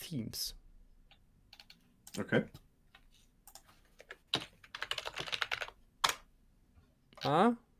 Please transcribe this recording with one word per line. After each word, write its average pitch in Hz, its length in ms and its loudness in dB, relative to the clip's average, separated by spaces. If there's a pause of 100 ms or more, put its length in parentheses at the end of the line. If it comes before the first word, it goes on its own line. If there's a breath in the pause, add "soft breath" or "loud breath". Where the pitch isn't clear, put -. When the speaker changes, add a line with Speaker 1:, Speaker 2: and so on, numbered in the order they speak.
Speaker 1:
Themes. - 540 -6 (1600)
Speaker 2:
Okay. 104 260 4 (4000)
Speaker 1:
Ah, 175 300 8 (260)